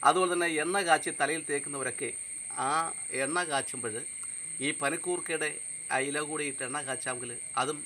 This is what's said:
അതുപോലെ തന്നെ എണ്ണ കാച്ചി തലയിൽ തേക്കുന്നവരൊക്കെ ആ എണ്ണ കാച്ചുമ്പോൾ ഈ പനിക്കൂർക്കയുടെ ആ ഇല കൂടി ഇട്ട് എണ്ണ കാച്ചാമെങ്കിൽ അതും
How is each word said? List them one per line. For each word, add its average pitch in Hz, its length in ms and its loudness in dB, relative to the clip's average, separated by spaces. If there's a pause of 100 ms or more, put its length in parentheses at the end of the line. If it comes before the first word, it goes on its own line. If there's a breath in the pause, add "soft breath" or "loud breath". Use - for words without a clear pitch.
അതുപോലെ 180 260 6
തന്നെ 175 140 4 (160)
എണ്ണ 180 140 2 (100)
കാച്ചി 156 240 6 (100)
തലയിൽ 151 280 2
തേക്കുന്നവരൊക്കെ 143 600 -2 (580)
ആ - 20 2 (540)
എണ്ണ 151 140 0 (120)
കാച്ചുമ്പോൾ 127 460 -2 (720 loud breath)
ഈ 147 40 4 (120)
പനിക്കൂർക്കയുടെ 160 680 0 (440)
ആ 131 40 4 (120)
ഇല 143 100 0 (100)
കൂടി 151 220 -2
ഇട്ട് 131 160 -6
എണ്ണ 135 100 -4 (100)
കാച്ചാമെങ്കിൽ 123 440 -4 (300)
അതും 147 240 0